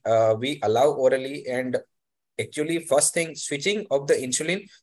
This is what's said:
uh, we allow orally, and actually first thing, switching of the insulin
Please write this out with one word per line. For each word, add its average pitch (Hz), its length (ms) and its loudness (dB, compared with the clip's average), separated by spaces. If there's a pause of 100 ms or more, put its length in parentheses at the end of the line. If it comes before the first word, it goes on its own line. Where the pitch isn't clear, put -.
uh, 113 340 4
we 139 240 -4
allow 117 280 4
orally, 131 560 0
and 127 320 -2 (600)
actually 151 400 -4
first 147 340 2
thing, 165 200 -2
switching 190 560 -4
of 139 180 0
the 156 60 4
insulin 156 540 -2 (140)